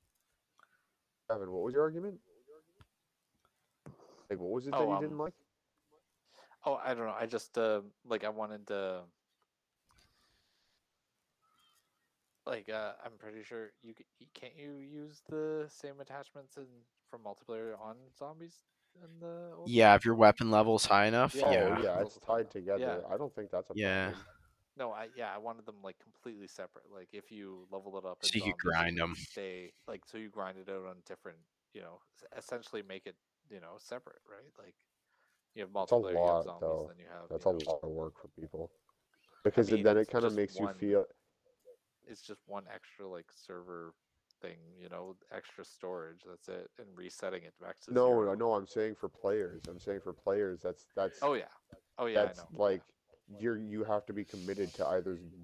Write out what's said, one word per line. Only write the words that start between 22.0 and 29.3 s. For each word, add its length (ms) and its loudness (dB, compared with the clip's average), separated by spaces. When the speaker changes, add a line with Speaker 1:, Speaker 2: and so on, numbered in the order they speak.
Speaker 1:
it's 120 -20
Speaker 2:
what 20 -18
I'm 140 2
Speaker 1:
tied 40 -6
Speaker 2:
talking 200 -10
about. 100 0
Speaker 1:
together. 300 -2
Speaker 2:
Yeah. 60 -4
Speaker 1:
I 40 -2
don't 180 -6
think 160 -8
that's 180 -4
a 60 -10
Speaker 3:
Yeah. 320 2
Speaker 1:
problem. 180 -8
Speaker 2:
No, 140 -6
I, 240 -10
yeah, 180 -6
I 60 -8
wanted 260 -10
them, 180 -16
like, 160 -12
completely 480 -16
separate. 460 -16
Like, 180 -18
if 200 -18
you 400 -16
leveled 240 -10
it 120 -8
up 160 -10
in 60 2
Speaker 3:
So 60 -2
you 60 0
could 80 -2
Speaker 2:
zombies, 60 -6
it 80 -10
Speaker 3:
grind 340 2
Speaker 2:
would 60 2
Speaker 3:
'em. 120 -2
Speaker 2:
stay, 560 -12